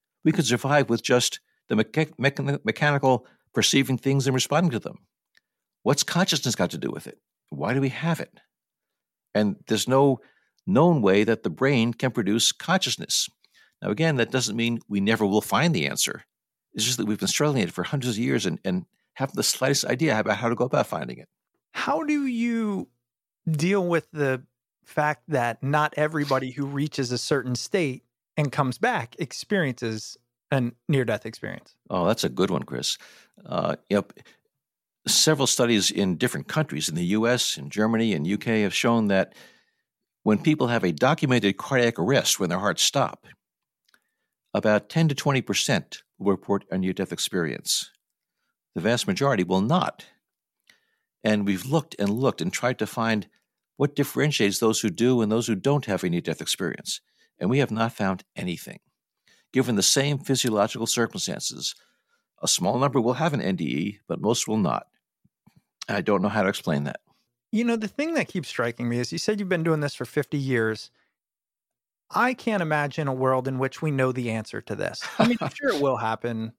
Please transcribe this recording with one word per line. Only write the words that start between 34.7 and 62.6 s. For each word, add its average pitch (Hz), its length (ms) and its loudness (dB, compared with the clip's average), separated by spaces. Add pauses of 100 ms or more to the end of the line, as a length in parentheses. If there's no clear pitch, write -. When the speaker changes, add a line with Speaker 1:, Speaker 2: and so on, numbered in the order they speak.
Speaker 1:
several 135 400 4
studies 117 440 2
in 95 260 0
different - 320 -2
countries, 139 400 -2
in 80 60 -4
the 85 100 0
U 107 240 2
S, - 300 0
in 143 100 -10
Germany, 113 460 2
and 76 120 -2
U 101 120 0
K, 110 240 0
have 95 120 0
shown 117 340 2
that 95 260 2 (880)
when 107 160 4
people 151 300 2
have 117 140 2
a 90 100 2
documented 123 640 2
cardiac 120 400 0
arrest, 104 420 2
when 92 80 0
their 87 100 -2
hearts 95 240 0
stop, - 440 -2 (1300)
about 104 340 2
ten 165 180 2
to 143 80 0
twenty 135 280 0
percent - 600 -2 (160)
will 98 140 2
report 98 380 -2
a 92 80 -2
near-death 92 340 -2
experience. - 800 -4 (840)
The 90 60 -4
vast 113 260 0
majority 101 380 2
will 92 160 2
not. - 460 0 (1160)
And 107 220 0
we've 98 220 0
looked 156 320 -2
and 101 100 2
looked 123 320 0
and 165 100 -2
tried 123 280 -4
to 107 80 -2
find 113 420 -2 (480)
what 139 180 0
differentiates 131 640 0
those 110 220 2
who 113 80 0
do 120 320 2
and 107 100 0
those 117 160 0
who 117 80 0
don't 135 300 0
have 95 200 -2
a 92 40 0
near-death 82 320 -2
experience. - 640 -6 (360)
And 95 120 0
we 131 80 2
have 135 120 0
not 117 220 -2
found 92 320 -4 (100)
anything. - 440 -8 (720)
Given 123 220 2
the 95 80 2
same 139 360 2
physiological 113 680 0
circumstances, - 880 -4 (680)
a - 60 -2
small 98 300 0